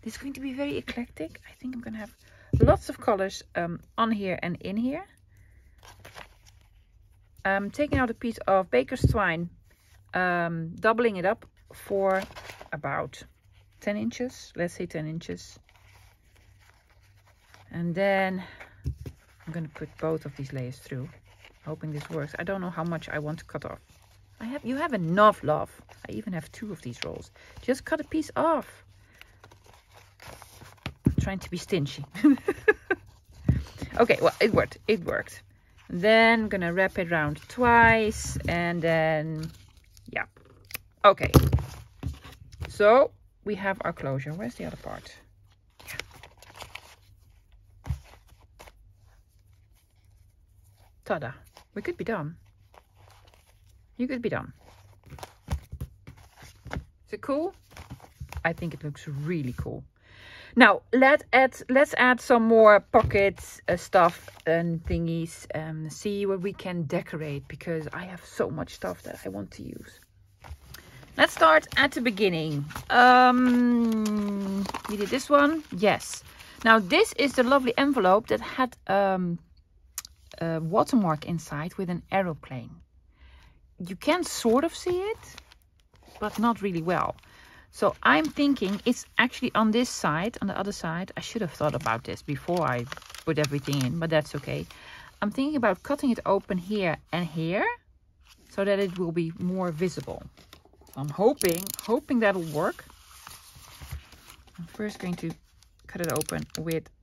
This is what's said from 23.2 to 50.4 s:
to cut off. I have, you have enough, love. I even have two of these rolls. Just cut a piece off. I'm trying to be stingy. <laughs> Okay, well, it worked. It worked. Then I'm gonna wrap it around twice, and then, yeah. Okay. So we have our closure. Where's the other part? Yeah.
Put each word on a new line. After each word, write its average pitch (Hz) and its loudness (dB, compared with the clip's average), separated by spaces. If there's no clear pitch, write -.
to - -18
cut - -12
off. - -12
I 220 -10
have, 262 -8
you 247 -4
have 311 -2
enough, 196 4
love. 151 -2
I - -12
even 214 -8
have 160 -10
two 208 -12
of - -12
these 120 -12
rolls. - -12
Just 262 -4
cut 311 -2
a 294 -8
piece 311 -6
off. - -2
I'm - 4
trying 190 -4
to - -14
be 180 -8
stingy. 143 -4
<laughs> 277 8
Okay, 240 4
well, - 2
it 214 2
worked. 147 0
It 208 0
worked. - -8
Then 220 4
I'm 214 -2
gonna 180 -2
wrap 190 0
it 170 -2
around 151 0
twice, 226 4
and 170 -2
then, 160 0
yeah. - -8
Okay. - 6
So 220 6
we 208 -4
have 196 -4
our 160 -4
closure. 139 -6
Where's 214 -10
the - -10
other 160 -12
part? - -16
Yeah. - -16